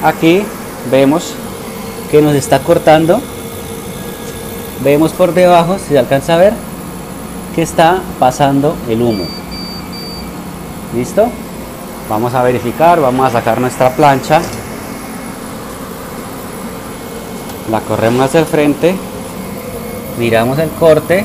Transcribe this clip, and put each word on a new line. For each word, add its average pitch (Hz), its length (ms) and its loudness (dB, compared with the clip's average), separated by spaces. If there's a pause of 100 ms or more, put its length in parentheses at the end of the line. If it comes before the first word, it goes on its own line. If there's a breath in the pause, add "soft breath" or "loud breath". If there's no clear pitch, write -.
Aquí 165 400 4 (480)
vemos 139 440 2 (760)
que 151 100 8
nos 151 140 4
está 139 240 2
cortando. 165 640 4 (1600)
Vemos 147 300 4
por 175 200 2
debajo, 175 440 6
si - 160 -4
se 139 60 6
alcanza 139 340 2
a 165 40 4
ver, 196 160 6 (1000)
que 165 60 0
está 170 380 4 (200)
pasando 139 560 2 (140)
el 113 120 2
humo. 110 220 0 (1700)
¿Listo? 127 340 2 (840)
Vamos 117 240 0
a 127 100 2
verificar, 123 560 4
vamos 131 280 4
a 123 40 2
sacar 117 300 2
nuestra 127 340 2
plancha. 147 460 4 (3250)
La 107 80 0
corremos 113 460 0
hacia 160 160 2
el 151 60 0
frente. 156 480 2 (1200)
Miramos 117 400 2
el 160 120 0
corte. 160 540 4